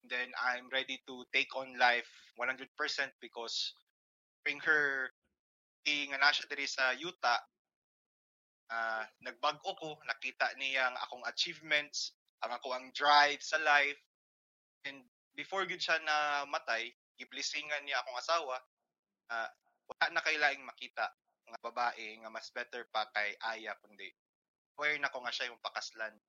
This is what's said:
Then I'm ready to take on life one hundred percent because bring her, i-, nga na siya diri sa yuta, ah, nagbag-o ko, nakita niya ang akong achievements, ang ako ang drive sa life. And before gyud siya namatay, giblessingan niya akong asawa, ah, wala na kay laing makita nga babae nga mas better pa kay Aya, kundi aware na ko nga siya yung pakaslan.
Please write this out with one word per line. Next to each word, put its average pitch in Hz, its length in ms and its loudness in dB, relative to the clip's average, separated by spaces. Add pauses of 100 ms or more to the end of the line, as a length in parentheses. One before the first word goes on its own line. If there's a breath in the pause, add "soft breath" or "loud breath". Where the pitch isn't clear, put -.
Then 123 320 -2
I'm 123 320 0
ready 131 400 -2
to 123 240 -10
take 135 240 2
on 131 160 -8
life 120 320 6 (320)
one 120 80 0
hundred 131 320 -4
percent 147 400 0
because - 560 -6 (720)
bring 143 160 -4
her, 143 480 2 (720)
i-, 147 240 0
nga 139 160 0
na 147 80 10
siya - 160 -2
diri 143 240 -4
sa 131 240 2
yuta, 123 480 0 (1300)
ah, 113 320 -2 (240)
nagbag-o 151 480 -2
ko, 151 320 -10
nakita 127 400 -2 (160)
niya 131 320 0
ang - 80 -8
akong 123 240 -8
achievements, 151 880 -2 (320)
ang 120 80 -4
ako 127 160 -6
ang 131 240 -6
drive 147 480 8
sa - 160 0
life. 143 400 6 (880)
And - 160 -10 (320)
before 185 320 -2
gyud 180 160 -6
siya 165 160 2
namatay, 143 960 0 (240)
giblessingan 143 640 -6
niya 143 240 0
akong 123 160 -6
asawa, 147 400 0 (720)
ah, 113 160 -2 (400)
wala 160 240 0
na 165 80 2
kay 156 160 0
laing 139 240 2
makita 120 480 -6 (360)
nga 113 200 -16
babae 113 560 -4
nga 110 80 -12
mas 110 240 -10
better 120 400 -8
pa 107 160 -2
kay 104 320 -2
Aya, 110 400 -4
kundi 98 280 -14 (680)
aware 147 240 0
na 139 80 0
ko 131 120 -8
nga 120 120 -4
siya 127 160 -4
yung 113 120 -18
pakaslan. 110 520 -6 (140)